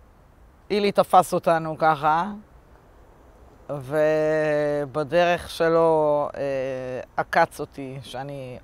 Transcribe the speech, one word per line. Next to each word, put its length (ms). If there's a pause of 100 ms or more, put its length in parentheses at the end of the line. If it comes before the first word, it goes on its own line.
(680)
אילי 220
תפס 420
אותנו 440
ככה, 540 (1400)
ובדרך 1800
שלו, 840
אה, 60 (760)
עקץ 420
אותי 440
שאני 600